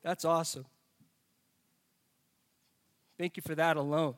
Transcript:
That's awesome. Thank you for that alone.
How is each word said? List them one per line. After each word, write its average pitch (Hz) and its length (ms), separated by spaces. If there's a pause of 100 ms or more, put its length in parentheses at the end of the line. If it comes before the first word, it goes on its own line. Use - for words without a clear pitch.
That's 175 220
awesome. 165 420 (2500)
Thank 175 180
you 175 60
for 160 120
that 160 220
alone. 147 420